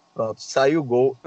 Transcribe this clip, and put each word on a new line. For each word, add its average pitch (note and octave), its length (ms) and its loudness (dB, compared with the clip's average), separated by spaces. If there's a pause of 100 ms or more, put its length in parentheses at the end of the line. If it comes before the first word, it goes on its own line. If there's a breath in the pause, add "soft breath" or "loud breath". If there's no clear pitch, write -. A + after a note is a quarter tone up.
(140)
pronto, A2 280 -6
saiu C#3+ 400 0
o - 20 -2
gol, B2+ 440 0